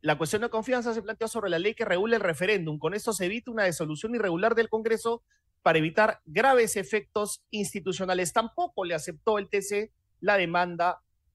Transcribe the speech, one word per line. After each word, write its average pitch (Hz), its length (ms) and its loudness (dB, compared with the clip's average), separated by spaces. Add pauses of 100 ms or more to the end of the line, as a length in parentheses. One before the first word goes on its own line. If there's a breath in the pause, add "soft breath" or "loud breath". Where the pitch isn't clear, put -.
La 151 160 0
cuestión 165 240 0
de 233 80 -4
confianza 233 440 -2
se 226 80 -4
planteó 220 260 -6
sobre 208 220 -4
la 165 100 0
ley 208 140 0
que 226 100 -4
regula 208 320 2
el - 60 0
referéndum. 175 580 0
Con 160 140 -2
esto 214 180 -4
se 185 140 -2
evita 226 260 -4
una 220 140 0
disolución 170 500 -4
irregular 208 400 0
del 226 140 2
Congreso 220 540 -2 (380)
para 165 160 6
evitar 170 460 2
graves 233 540 4
efectos 208 720 -4
institucionales. 185 840 -2
Tampoco 233 540 -2
le 170 100 -2
aceptó 185 420 -2
el 202 120 -6
T 202 120 0
C 202 300 -4 (300)
la 202 160 4
demanda 175 640 0 (340)